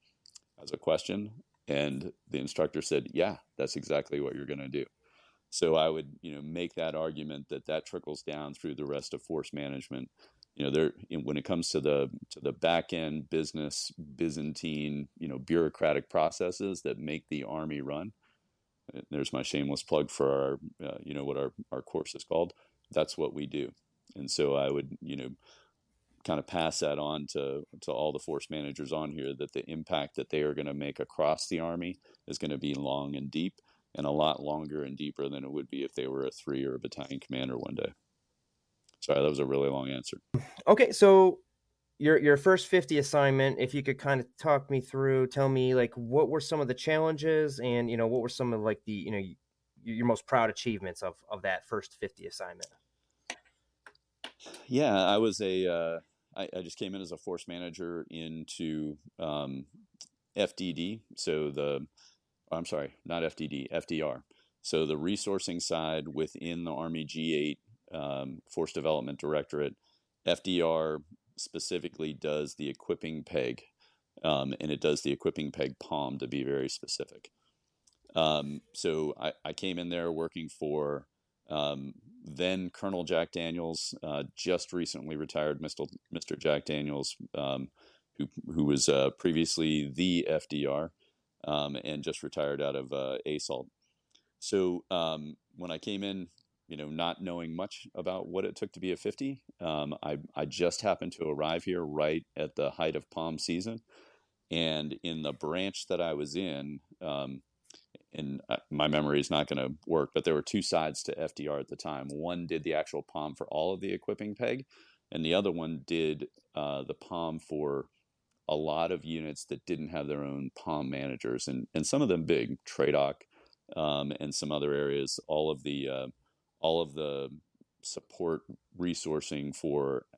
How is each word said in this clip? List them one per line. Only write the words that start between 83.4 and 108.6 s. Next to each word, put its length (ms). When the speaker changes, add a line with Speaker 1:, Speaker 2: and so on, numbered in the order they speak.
Speaker 1:
uh, 200
just 360
recently 440
retired 460
Mister 220
Mister 240
Jack 300
Daniels, 500
um, 380
who, 120
who 120
was, 240
uh, 220
previously 800
the 380
F 200
D 200
R, 240
um, 380
and 200
just 180
retired 400
out 140
of, 180
uh, 320
asalt. 440
So, 520
um, 460
when 160
I 60
came 260
in, 260
you 100
know, 120
not 320
knowing 340
much 400
about 320
what 180
it 100
took 180
to 60
be 120
a 60
fifty, 440
um, 440
I, 160
I 100
just 360
happened 320
to 160
arrive 340
here 200
right 420
at 200
the 160
height 240
of 140
pom 300
season. 420
And 520
in 200
the 100
branch 540
that 140
I 120
was 220
in, 460
um, 400
and, 360
uh, 80